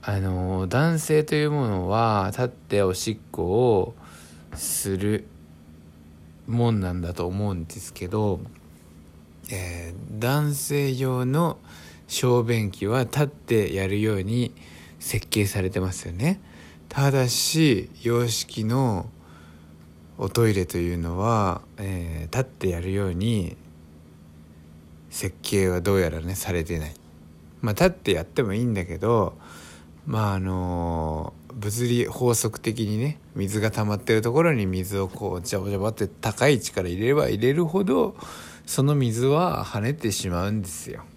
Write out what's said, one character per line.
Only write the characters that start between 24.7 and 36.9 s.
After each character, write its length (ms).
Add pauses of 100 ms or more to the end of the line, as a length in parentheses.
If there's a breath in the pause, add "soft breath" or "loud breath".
設 320
計 260
は 120
ど 140
う 60
や 100
ら 100
ね、 160
さ 160
れ 100
て 160
な 80
い。 80 (680)
ま 100
あ、 20
立 120
っ 60
て 220
や 100
っ 40
て 160
も 120
い 60
い 40
ん 100
だ 120
け 120
ど、 380 (680 loud breath)
ま 240
あ、 40
あ 40
の 920 (160)
ー、 60
物 340
理 180
法 280
則 260
的 200
に 180
ね、 200 (160)
水 260
が 100
溜 160
ま 80
っ 40
て 160
る 60
と 120
こ 100
ろ 100
に 140
水 320
を 100
こ 260
う、 80
ジ 140
ャ 60
バ 80
ジ 60
ャ 20
バ 100
っ 60
て 120
高 420
い 60
位 40
置 140
か 100
ら 60
入 120